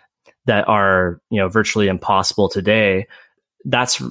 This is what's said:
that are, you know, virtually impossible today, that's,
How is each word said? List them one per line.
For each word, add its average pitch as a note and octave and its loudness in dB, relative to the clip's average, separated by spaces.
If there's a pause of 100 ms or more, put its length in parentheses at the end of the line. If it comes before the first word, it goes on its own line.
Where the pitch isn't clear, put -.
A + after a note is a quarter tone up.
(440)
that G#2 0
are, F#2+ 2 (120)
you G#2 0
know, F#2+ 0
virtually G#2 0
impossible F#2+ 0
today, G2+ 0 (640)
that's, B2 -2 (100)